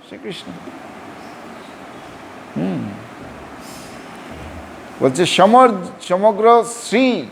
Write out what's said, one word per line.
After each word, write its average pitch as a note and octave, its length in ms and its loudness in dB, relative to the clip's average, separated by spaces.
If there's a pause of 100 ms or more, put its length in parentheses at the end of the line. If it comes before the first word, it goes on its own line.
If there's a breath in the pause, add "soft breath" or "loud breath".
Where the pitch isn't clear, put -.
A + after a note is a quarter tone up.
শ্রীকৃষ্ণ। - 440 -12 (2000)
হুম, D#3 340 -2 (2000)
বলছে C3+ 260 4
সমর-, G#3+ 760 6
সমগ্র G#3+ 640 6 (180)
শ্রী A3 500 4